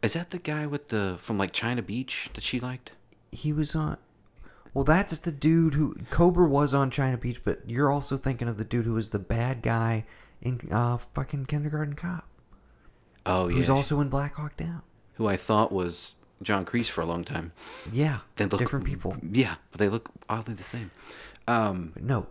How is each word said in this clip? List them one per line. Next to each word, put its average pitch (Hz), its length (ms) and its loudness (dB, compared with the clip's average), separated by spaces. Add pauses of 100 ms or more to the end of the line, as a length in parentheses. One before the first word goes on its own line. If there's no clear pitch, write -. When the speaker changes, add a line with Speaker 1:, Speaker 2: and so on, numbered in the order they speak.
Speaker 1:
Is 110 120 2
that 170 180 -4
the 185 80 -8
guy 151 280 -4
with 143 220 -6
the, 98 320 0
from, 107 160 -4
like, 98 160 0
China 120 280 -2
Beach 117 520 -6
that - 100 -10
she - 160 -2
liked? 127 320 -10 (400)
Speaker 2:
He - 200 -4
was 147 240 0
on, 156 220 -2 (760)
well, 135 100 0
that's 165 340 4
the - 140 -4
dude 156 420 4
who, 147 220 2 (160)
Kober 175 360 8
was 139 260 4
on 139 180 4
China 131 260 2
Beach, 123 260 -4
but - 240 0
you're 135 240 2
also 143 260 0
thinking 127 300 -2
of 113 100 -2
the 110 80 -2
dude 117 200 0
who 117 80 0
was 110 160 0
the 104 100 0
bad 117 420 -2
guy 113 440 0 (360)
in, 123 180 -2 (120)
uh, 120 260 2 (160)
fucking 139 340 -4
Kindergarten 147 480 -2
Cop. 175 320 -8 (1000)
Speaker 1:
Oh, 92 220 2
yeah. 87 100 2
Speaker 2:
Who's 131 120 4
also 139 320 4
in 139 80 0
Black 139 260 -2
Hawk 151 220 -8
Down. 165 260 -6 (320)
Speaker 1:
Who 113 120 0
I 98 100 2
thought 110 340 2
was 90 440 -4 (280)
John 98 220 0
Kreese 117 240 -2
for - 120 -4
a 82 40 0
long 85 180 -2
time. 82 300 -8 (380)
Speaker 2:
Yeah, 135 280 0 (160)
Speaker 1:
They 104 100 0
look, 95 140 0
Speaker 2:
different 127 260 0
people. 92 380 -2
Speaker 1:
Yeah, 101 320 0 (160)
but - 80 -14
they 104 100 4
look 110 220 -4 (180)
oddly 110 240 -4
the 92 100 -10
same. 113 280 -8 (560)
Um, 95 520 0
Speaker 2:
No, 120 320 0